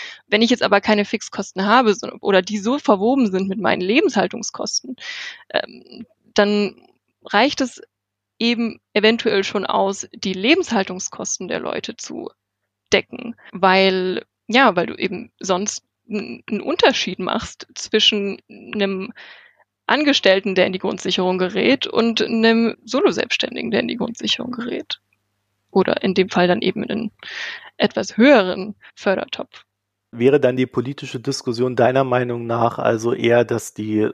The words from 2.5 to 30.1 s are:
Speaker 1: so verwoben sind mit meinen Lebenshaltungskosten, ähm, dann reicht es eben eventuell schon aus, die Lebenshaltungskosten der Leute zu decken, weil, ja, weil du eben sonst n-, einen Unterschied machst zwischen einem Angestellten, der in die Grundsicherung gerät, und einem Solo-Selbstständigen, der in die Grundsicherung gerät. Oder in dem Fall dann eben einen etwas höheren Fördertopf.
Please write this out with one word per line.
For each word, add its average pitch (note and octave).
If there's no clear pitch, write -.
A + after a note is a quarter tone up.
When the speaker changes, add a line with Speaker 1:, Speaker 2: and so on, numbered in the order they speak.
Speaker 1:
so A#3
verwoben A3+
sind F#3+
mit F#3+
meinen F3+
Lebenshaltungskosten, A#3+
ähm, -
dann G#3
reicht B3+
es -
eben A#3
eventuell G#3+
schon G3
aus, G3
die G3
Lebenshaltungskosten F#3+
der -
Leute -
zu -
decken, -
weil, F#3
ja, A3+
weil F3
du -
eben -
sonst F#3+
n-, -
einen G3+
Unterschied -
machst -
zwischen G3+
einem G3
Angestellten, G3
der F3+
in F#3
die F#3
Grundsicherung F#3
gerät, F#3+
und A3+
einem A3+
Solo-Selbstständigen, -
der -
in -
die A#3
Grundsicherung A#3
gerät. A#3+
Oder -
in F#3+
dem F#3
Fall F3+
dann F3
eben -
einen -
etwas -
höheren G#3
Fördertopf. -